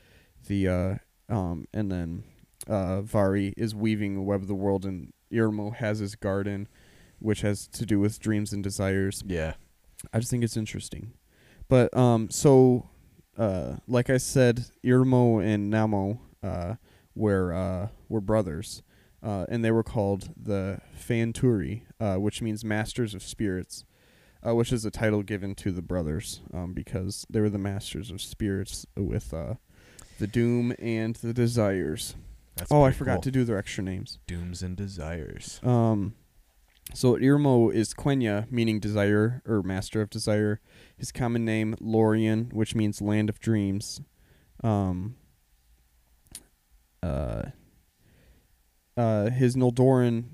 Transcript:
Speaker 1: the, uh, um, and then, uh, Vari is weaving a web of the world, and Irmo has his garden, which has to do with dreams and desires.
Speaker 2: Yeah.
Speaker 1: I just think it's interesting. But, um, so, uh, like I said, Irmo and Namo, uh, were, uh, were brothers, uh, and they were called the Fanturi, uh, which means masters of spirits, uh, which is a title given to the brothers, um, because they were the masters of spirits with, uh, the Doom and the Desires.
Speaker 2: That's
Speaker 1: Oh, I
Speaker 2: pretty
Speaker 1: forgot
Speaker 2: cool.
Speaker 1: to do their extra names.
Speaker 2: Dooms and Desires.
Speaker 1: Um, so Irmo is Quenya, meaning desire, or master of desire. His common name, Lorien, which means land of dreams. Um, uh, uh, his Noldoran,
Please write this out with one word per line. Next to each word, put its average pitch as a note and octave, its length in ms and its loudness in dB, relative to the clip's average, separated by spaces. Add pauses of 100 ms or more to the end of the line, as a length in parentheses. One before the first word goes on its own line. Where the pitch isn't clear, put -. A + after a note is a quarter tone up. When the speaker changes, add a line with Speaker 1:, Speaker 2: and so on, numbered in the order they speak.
(460)
Speaker 1:
the, G2 220 0
uh, F2+ 260 0 (400)
um, F2 380 -4
and G#2 180 -4
then, F2 340 -6 (420)
uh, F#2+ 360 -2
Vari G2+ 540 0
is A2 180 -4
weaving G#2 420 -2
a G2 60 -4
web G2 200 -2
of F#2+ 60 -8
the G2+ 60 -4
world, G2 300 0
and F#2+ 280 -8 (200)
Irmo G#2+ 420 0
has G#2+ 240 -4
his G#2 160 -6
garden, G2 540 -4 (500)
which G#2+ 220 -2
has G#2 280 -2
to - 180 -8
do G#2 120 2
with G#2 220 0
dreams G#2+ 320 -2
and G2+ 100 -4
desires. G2 640 -2
Speaker 2:
Yeah. D#2+ 280 -4 (580)
Speaker 1:
I A2+ 60 -2
just A#2 120 -4
think A#2+ 140 0
it's A2 140 -2
interesting. - 560 -8 (540)
But, B2 280 6
um, A#2 340 4
so, C3 600 6 (460)
uh, F#2 400 -2 (120)
like A#2+ 220 2
I C3 80 4
said, B2 480 4 (180)
Irmo B2 600 6
and G#2 280 0
Namo, G#2+ 460 2 (240)
uh, F2+ 320 -6 (400)
were, F#2+ 400 2
uh, F#2 340 -4 (200)
were A2+ 120 -2
brothers, G2 600 -2 (400)
uh, G2+ 260 -4
and A#2 160 -2
they A2+ 80 4
were A2+ 100 4
called G2+ 540 -2
the G2 440 -4 (160)
Fanturi, A#2 840 0 (160)
uh, G2+ 180 -2
which G#2 260 -2
means G#2+ 220 -4
masters G#2+ 500 -4
of F#2+ 100 -14
spirits, - 600 -6 (640)
uh, A#2 80 0
which A#2 180 0
is A2+ 120 -2
a G#2+ 60 -4
title G#2 340 0
given G2 320 -6
to - 160 -4
the F2+ 100 -6
brothers, E2 600 -4 (100)
um, F2+ 200 -8
because - 560 -8
they A2 120 0
were G#2+ 100 4
the G2+ 80 -2
masters G2 520 -6
of F2 100 -12
spirits - 640 -6 (100)
with, - 380 -4
uh, D#2+ 200 -6 (680)
the G#2+ 80 -2
Doom A#2+ 500 0
and A2 380 -4
the A#2 180 -6
Desires. G#2 800 0 (400)
Speaker 2:
That's - 160 -6
Speaker 1:
Oh, D3 120 8
I C3+ 80 8
Speaker 2:
pretty B2+ 80 0
Speaker 1:
forgot C3 160 0
Speaker 2:
cool. F2 80 -2
Speaker 1:
to C3+ 100 -2
do C3 120 2
their A2+ 140 0
extra - 240 -6
names. F#2+ 440 -6
Speaker 2:
Dooms F2+ 360 -8
and F2+ 140 -6
Desires. E2 880 -10
Speaker 1:
Um, A2+ 500 2 (800)
so B2 220 4
Irmo C3+ 560 6
is G#2+ 220 0
Quenya, A#2+ 580 0
meaning A2+ 260 2
desire, G#2 640 2
or A2 180 0
master F#2+ 380 -4
of G#2 100 -2
desire. G#2 500 0 (360)
His - 140 -12
common A#2+ 340 -2
name, A2 360 0
Lorien, A2 720 2
which G#2+ 220 -2
means G#2+ 280 0
land G#2 260 2
of G#2+ 120 -6
dreams. G#2 600 -2 (640)
Um, G2+ 540 0 (1900)
uh, C#2 480 -4 (1500)
uh, A2 340 2
his B2+ 260 2
Noldoran, B2 760 4